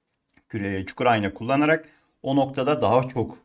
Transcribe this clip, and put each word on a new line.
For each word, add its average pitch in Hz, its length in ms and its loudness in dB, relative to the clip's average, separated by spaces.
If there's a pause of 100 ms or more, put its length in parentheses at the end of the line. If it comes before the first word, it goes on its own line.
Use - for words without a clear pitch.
(500)
küre-, 98 360 -4
çukur - 200 -4
ayna 107 280 2
kullanarak 147 560 0 (340)
o 135 120 -2
noktada 139 460 0
daha 123 280 4
çok, 110 360 -6